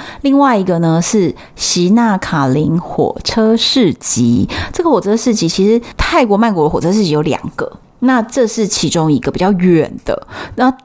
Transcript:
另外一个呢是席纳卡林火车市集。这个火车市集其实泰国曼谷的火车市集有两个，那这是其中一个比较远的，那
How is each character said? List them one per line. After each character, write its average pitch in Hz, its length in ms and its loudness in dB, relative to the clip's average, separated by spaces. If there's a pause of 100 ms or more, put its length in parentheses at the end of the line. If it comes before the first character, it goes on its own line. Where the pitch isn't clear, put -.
(220)
另 277 160 2
外 269 180 2
一 190 80 0
个 175 160 0
呢 165 200 2
是 180 340 0 (220)
席 180 340 0
纳 226 280 2
卡 139 300 -2
林 151 300 0
火 - 460 -4
车 220 320 2
市 226 380 2
集。 117 540 0 (240)
这 359 100 -4
个 330 80 2
火 214 100 2
车 202 160 0
市 226 180 0
集 165 140 0
其 190 180 0
实 226 140 4 (160)
泰 311 280 0
国 202 120 2
曼 226 160 2
谷 160 120 2
的 151 40 4
火 165 120 -4
车 175 120 0
市 214 100 2
集 165 80 0
有 151 120 0
两 147 180 -2 (160)
个， - 140 -6 (300)
那 254 220 2
这 233 240 0
是 214 200 -2
其 - 220 -2
中 160 220 0
一 139 80 2
个 135 120 -6
比 123 80 -4
较 190 140 2
远 175 400 2 (120)
的， - 220 -6 (300)
那 254 160 2 (120)